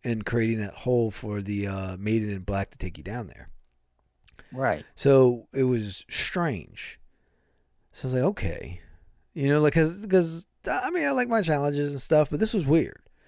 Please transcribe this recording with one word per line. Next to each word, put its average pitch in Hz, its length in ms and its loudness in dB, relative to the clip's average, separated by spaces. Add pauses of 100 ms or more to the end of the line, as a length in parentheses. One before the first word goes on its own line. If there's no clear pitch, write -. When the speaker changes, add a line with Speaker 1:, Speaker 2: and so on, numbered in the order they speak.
Speaker 1:
and 113 200 -2
creating 113 340 0
that 104 160 -6
hole 120 360 0
for 104 320 -6
the, 101 240 -4
uh, 95 300 -6
Maiden 107 340 -2
in 95 120 -8
Black 98 280 -4
to - 80 -20
take 87 180 -6
you 73 60 -16
down 110 240 -8
there. - 220 -18 (1040)
Speaker 2:
Right. 123 420 -2
Speaker 1:
So 131 580 4
it 135 120 0
was 110 440 -2
strange. - 920 -4 (920)
So - 140 -10
I - 0 -
was 127 80 -2
like, 127 100 2
"Okay." 92 560 -4 (540)
You 139 140 0
know, 147 120 4
like, 151 120 4
'cause, 165 340 2
'cause, 165 400 2 (220)
I 262 220 -2
mean, 339 160 -2
I 285 40 0
like 247 180 0
my 226 140 2
challenges 147 500 0
and 139 80 -8
stuff, 151 300 4
but 147 80 -2
this 214 160 0
was 170 120 0
weird. 139 360 2 (260)